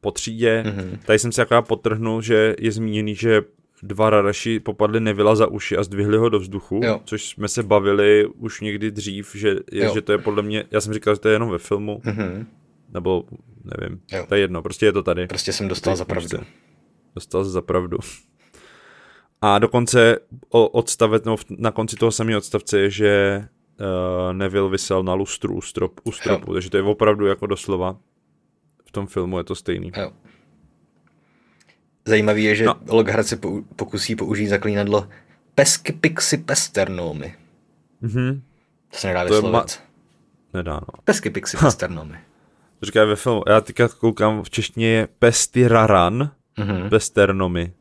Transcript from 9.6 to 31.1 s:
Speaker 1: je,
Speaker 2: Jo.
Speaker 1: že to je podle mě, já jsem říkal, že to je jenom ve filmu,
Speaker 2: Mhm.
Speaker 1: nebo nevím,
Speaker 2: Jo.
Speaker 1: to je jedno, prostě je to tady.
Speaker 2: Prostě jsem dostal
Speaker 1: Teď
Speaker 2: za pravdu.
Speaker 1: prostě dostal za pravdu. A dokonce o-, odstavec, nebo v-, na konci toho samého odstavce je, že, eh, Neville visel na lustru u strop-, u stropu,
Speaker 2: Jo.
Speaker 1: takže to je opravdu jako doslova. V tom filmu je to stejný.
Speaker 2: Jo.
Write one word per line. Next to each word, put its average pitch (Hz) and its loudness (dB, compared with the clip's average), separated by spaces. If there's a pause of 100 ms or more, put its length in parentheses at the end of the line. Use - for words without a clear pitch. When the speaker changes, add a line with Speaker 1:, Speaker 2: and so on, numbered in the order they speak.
Speaker 1:
je, 101 0
Speaker 2:
Jo. 104 0
Speaker 1:
že 107 -2
to - -2
je 104 2
podle 104 -2
mě, 107 -4
já 107 0
jsem 107 -6
říkal, 107 0
že 101 -10
to - 0
je 107 4
jenom 113 0
ve - -4
filmu, 104 -4
Speaker 2:
Mhm. 104 -6 (460)
Speaker 1:
nebo 90 -2 (560)
nevím, - -12 (100)
Speaker 2:
Jo. 92 -8
Speaker 1:
to 101 0
je 101 4
jedno, 90 -2
prostě - -4
je 104 6
to 95 0
tady. 90 -2
Speaker 2:
Prostě - -6
jsem 101 -4
dostal 92 -2
Speaker 1:
Teď 90 -2
Speaker 2:
za 85 -6
pravdu. 87 -6
Speaker 1:
prostě 87 -8 (680)
dostal 92 -4
za 92 -4
pravdu. 90 -4 (1400)
A 101 4
dokonce 117 4 (320)
o-, 117 6
odstavec, 110 0
nebo 110 0
v-, - -12
na 113 -4
konci 110 -6
toho 113 2
samého 113 -2
odstavce 101 -2
je, 98 2
že, 101 0 (720)
eh, 90 -4
Neville 98 0
visel 95 -2
na 92 -2
lustru 98 -4
u 95 -6
strop-, - -8
u 113 -6
stropu, - -4
Speaker 2:
Jo. - -4
Speaker 1:
takže 90 -6
to 101 0
je 95 0
opravdu 104 2
jako 101 0
doslova. 95 -4 (880)
V - -20
tom 98 -8
filmu 92 -4
je 85 -4
to 90 -8
stejný. 90 -8
Speaker 2:
Jo. 98 -8 (1900)